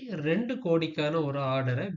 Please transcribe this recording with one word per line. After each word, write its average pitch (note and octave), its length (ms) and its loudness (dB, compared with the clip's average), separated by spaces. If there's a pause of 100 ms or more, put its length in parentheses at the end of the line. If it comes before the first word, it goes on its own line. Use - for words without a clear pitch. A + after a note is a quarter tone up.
(100)
ரெண்டு F#3 440 0
கோடிக்கான D#3+ 680 2
ஒரு C#3 160 -2
ஆர்டரை C3+ 560 0